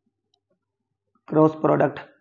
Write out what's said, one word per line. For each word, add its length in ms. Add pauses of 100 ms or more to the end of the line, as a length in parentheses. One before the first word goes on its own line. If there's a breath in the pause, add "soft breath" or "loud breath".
(1300)
क्रॉस 260
प्रोडक्ट। 460 (200)